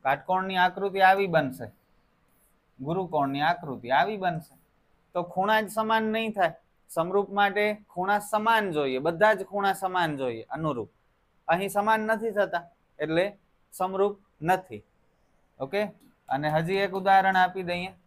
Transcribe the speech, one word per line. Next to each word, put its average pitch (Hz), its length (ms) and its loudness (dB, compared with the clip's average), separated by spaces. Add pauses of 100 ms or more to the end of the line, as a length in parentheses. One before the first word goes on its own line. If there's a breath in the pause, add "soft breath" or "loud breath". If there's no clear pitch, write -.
કાટકોણની 185 520 -2
આકૃતિ 185 440 0
આવી 190 260 6
બનશે, 139 400 0 (1120)
ગુરુકોણની 147 680 -2
આકૃતિ 139 420 -4
આવી 185 260 2
બનશે. 175 380 -4 (600)
તો 175 80 -2
ખૂણા 196 400 0
જ 202 60 -6
સમાન 220 440 0
નહીં 220 200 -2
થાય. 180 220 0 (360)
સમરૂપ 185 400 0
માટે 202 340 2 (240)
ખૂણા 196 300 -2
સમાન 214 540 0
જોઈએ, 135 260 0
બધા 170 360 2
જ 190 100 -4
ખૂણા 196 280 -2
સમાન 180 440 -2
જોઈએ 120 340 -6
અનુરૂપ. 135 400 -6 (580)
અહીં 190 220 0
સમાન 214 360 0
નથી 220 240 -2
થતા 180 340 -2 (340)
એટલે 160 260 0 (500)
સમરૂપ 190 400 0 (280)
નથી. 156 400 -2 (800)
ઓકે, 165 220 -2 (460)
અને 143 220 -2
હજી 170 340 0
એક 190 100 -4
ઉદાહરણ 190 420 4
આપી 185 260 2
દઈએ. 175 280 -6 (160)